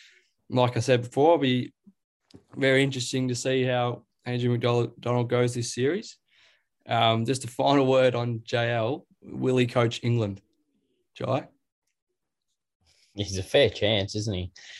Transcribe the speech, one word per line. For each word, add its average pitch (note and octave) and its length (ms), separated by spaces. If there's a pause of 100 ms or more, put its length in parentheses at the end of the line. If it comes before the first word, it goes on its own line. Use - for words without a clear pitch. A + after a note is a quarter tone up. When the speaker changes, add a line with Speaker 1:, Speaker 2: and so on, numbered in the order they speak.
(500)
Speaker 1:
like B2 260
I B2+ 40
said B2 220
before, C#3 320
it'll D3+ 80
be B2+ 300 (840)
very C3+ 280
interesting C3 460
to B2 60
see C3 300
how B2 400 (220)
Andrew B2 240
McDonald A#2+ 800
goes B2 240
this A#2+ 200
series. D#3 440 (680)
Um, A2+ 380
just B2+ 200
a B2 40
final C#3 380
word B2+ 280
on A#2+ 300
J A#2+ 280
L. A#2+ 340 (160)
Will B2+ 340
he B2+ 100
coach A#2+ 360
England? A2+ 400 (720)
Jai? - 340 (1700)
Speaker 2:
He's G2 240
a F#2+ 40
fair C#3 280
chance, G#2 440
isn't G#2+ 200
he? F2+ 180 (280)